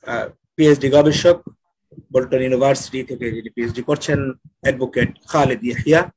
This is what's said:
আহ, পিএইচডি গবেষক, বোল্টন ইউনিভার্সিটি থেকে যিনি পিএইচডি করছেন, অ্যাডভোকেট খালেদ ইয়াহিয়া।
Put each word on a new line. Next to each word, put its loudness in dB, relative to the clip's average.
আহ, -6
পিএইচডি 4
গবেষক, 4
বোল্টন 0
ইউনিভার্সিটি -2
থেকে -8
যিনি -10
পিএইচডি -6
করছেন, -2
অ্যাডভোকেট -2
খালেদ 0
ইয়াহিয়া। 0